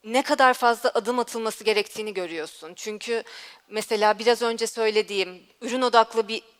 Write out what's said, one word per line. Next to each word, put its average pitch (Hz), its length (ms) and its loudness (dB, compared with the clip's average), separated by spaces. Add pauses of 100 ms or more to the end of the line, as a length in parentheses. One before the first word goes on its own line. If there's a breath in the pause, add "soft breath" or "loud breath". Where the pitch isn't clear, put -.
ne 233 180 2
kadar 262 320 4
fazla 240 400 2
adım 240 240 0
atılması 226 460 -4
gerektiğini 208 500 -2
görüyorsun. 165 640 -8
Çünkü 220 460 -6 (460 loud breath)
mesela 214 500 2
biraz 226 240 2
önce 226 240 -2
söylediğim 208 760 -2 (200)
ürün 254 200 -2
odaklı 226 460 4
bir 226 140 -6 (160)